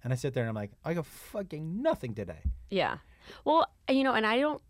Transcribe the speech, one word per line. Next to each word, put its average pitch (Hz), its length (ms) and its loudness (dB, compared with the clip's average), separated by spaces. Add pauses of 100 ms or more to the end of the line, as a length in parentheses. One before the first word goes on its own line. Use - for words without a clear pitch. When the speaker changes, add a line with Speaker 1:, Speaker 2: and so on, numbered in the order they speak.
Speaker 1:
And 123 80 -2
I 131 40 0
sit 131 180 -2
there, 127 100 0
and 113 60 -2
I'm 110 60 -4
like, 104 160 -6 (120)
"I 165 120 -2
got 165 100 -4
fucking 175 760 -8
nothing 196 320 0
today." 90 260 -6 (300)
Speaker 2:
Yeah. 165 260 0 (480)
Well, 311 220 6 (200)
you 269 160 4
know, 262 120 4
and 220 100 2
I 220 140 2
don't, 294 200 2 (100)